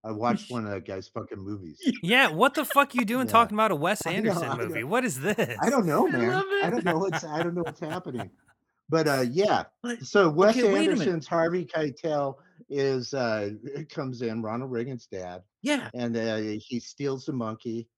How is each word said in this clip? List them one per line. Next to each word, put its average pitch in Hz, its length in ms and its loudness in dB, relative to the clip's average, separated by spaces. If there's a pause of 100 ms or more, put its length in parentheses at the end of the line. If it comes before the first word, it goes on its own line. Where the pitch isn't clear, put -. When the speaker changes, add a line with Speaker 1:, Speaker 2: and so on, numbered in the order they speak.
Speaker 1:
I 110 80 -8
watched 110 380 0
Speaker 2:
<laughs> - 0 -
Speaker 1:
one 120 140 -4
of 104 80 -6
that 95 120 -6
guy's 95 240 -8
fucking - 300 -10
movies. 101 420 -12 (220)
Speaker 3:
Yeah, 240 260 4
what 190 260 2
the 302 100 0
fuck - 300 2
you 247 100 2
doing 240 220 0
Speaker 1:
Yeah. - 60 -4
Speaker 3:
talking 226 240 6
about 214 140 4
a 170 60 2
Wes 175 260 0
Speaker 1:
<laughs> - 40 -4
I 165 40 -2
know, 180 60 0
Speaker 3:
Anderson 196 320 0
Speaker 1:
I 135 80 -2
know. 117 100 -2
Speaker 3:
movie? 110 180 -4
What 226 200 0
is 135 160 -2
this? 160 400 0
Speaker 1:
I 180 100 4
don't 247 160 2
know, 170 220 4
Speaker 2:
I - 20 2
Speaker 1:
man. 120 180 2
Speaker 2:
love 381 200 0
it. 392 160 0
Speaker 1:
I - 60 0
don't 226 140 -2
know 165 140 2
what's, 170 260 -2
I 156 180 -4
don't 170 120 -2
know 175 80 -2
what's 156 180 -8
happening. 151 500 -8 (580)
But, 156 180 2
uh, 135 240 2
yeah. 165 320 2 (200)
Speaker 2:
But, 240 220 -6
Speaker 1:
So 190 240 6
Wes 190 280 6
Speaker 2:
okay, 247 80 4
wait 196 240 4
a - 20 4
minute. - 0 - (120)
Speaker 1:
Anderson's 165 260 0
Harvey 170 360 2
Keitel 147 680 -2 (340)
is, 135 460 0
uh, 110 360 0 (400)
comes 127 320 -6
in, 113 200 -2
Ronald 120 300 -4
Reagan's 120 340 -6
dad. 92 360 -10 (200)
Speaker 2:
Yeah. 285 320 -2
Speaker 1:
And, 120 220 -2
uh, 113 220 0
he 110 420 -4
steals 135 460 -6
the 156 60 -6
monkey. 113 540 -6 (120)